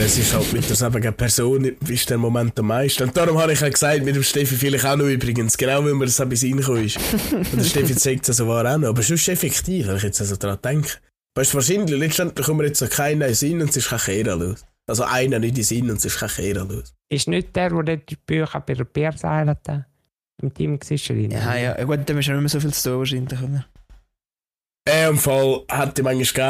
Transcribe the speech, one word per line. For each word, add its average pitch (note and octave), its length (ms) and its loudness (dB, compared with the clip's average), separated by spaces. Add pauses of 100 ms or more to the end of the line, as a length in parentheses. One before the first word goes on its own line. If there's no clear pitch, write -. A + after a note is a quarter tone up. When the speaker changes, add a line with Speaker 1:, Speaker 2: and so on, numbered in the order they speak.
Speaker 1:
es G#2+ 160 2
ist G#2+ 160 2
halt - 180 0
mit A#2 160 0
der G#2+ 80 0
selben A#2 380 0
Person, B2+ 500 2
ist B2+ 460 -2
der B2 80 2
Moment A#2 400 0
am A2 80 2
meisten. C3 380 0
Und B2 120 -2
darum E3+ 220 4
habe D#3+ 160 4
ich D3 60 0
ja D3 100 2
gesagt, D3 340 2
mit C#3 120 0
dem C#3 60 2
Steffi C3+ 320 0
vielleicht C3+ 300 0
auch C#3 120 2
noch C#3+ 100 2
übrigens, A#2+ 500 0
genau C3+ 260 2
weil D3 120 2
mir C3+ 100 0
das B2 160 0
auch C3+ 60 0
bis B2+ 180 0
reingekommen C3 400 0
ist. G#2+ 140 -2 (340)
Und F#3 240 -2
der - 80 2
Steffi C#3 320 2
Speaker 2:
<laughs> - 0 -
Speaker 1:
zeigt C3 320 0
es B2 100 2
also A#2 100 0
wahr A#2 260 2
auch - 40 2
noch. C#3+ 120 2
Aber B2 100 0
es - 80 2
ist E3+ 200 0
effektiv, F3+ 580 -2
wenn F#2+ 100 -2
ich G2 60 -2
jetzt G2 180 -2
also G2+ 160 -4
dran G2 260 -4
denke. D3 360 -2 (360)
Weißt C3 180 0
du, - 20 0
wahrscheinlich, D3+ 440 2
letztendlich D#3 480 -2
kommen D#3 140 2
wir D3 60 2
jetzt D3 140 0
so F3 60 0
keiner D3 400 0
in B2+ 40 2
den A#2 40 0
Sinn D#3+ 280 0
und D3 80 0
es - 80 0
ist A#2+ 100 -2
kein A#2+ 120 -4
Kehrer G2+ 360 0
los. F2+ 300 -4 (200)
Also A#2 180 -2
einer B2+ 340 0
nicht A2+ 120 0
in B2 40 -2
den A#2+ 100 0
Sinn A#2 260 0
und G#2+ 80 -2
es - 60 -2
ist - 140 -4
kein G#2+ 100 -4
Kehrer G2 380 -4
los. G2+ 260 -10 (160)
Speaker 3:
Ist C#3 200 -2
nicht F3 280 -2
der, F3+ 140 0
der E3+ 120 0
dort D#3 280 -4
die D3+ 60 -10
Bücher D#3 440 -4
bei C#3 140 -6
der B2+ 100 -4
Bärseilen D3+ 800 -2
da C#3+ 240 -6 (560)
im C3+ 100 -4
Team D3+ 260 -4
war, D3 200 -4
schon - 180 -4
drin? G#2+ 140 0
Speaker 2:
Ja, A2 260 -2
ja. B2 220 -2
Ja, A#2+ 60 -4
gut, C#3+ 200 0
dann D3 140 -2
ist C#3 80 0
ja C#3 80 0
nicht C#3+ 80 0
mehr D3 80 0
so D3 100 0
viel D3 140 -2
zu - 160 -2
tun B2+ 80 0
wahrscheinlich, C3 420 -4
oder? C3+ 260 -4 (1200)
Speaker 1:
Äh, D#3+ 200 6
im D3+ 80 4
Fall C3+ 520 4
hätte C#3 300 0
ich - 20 2
manchmal C3 220 2 (260)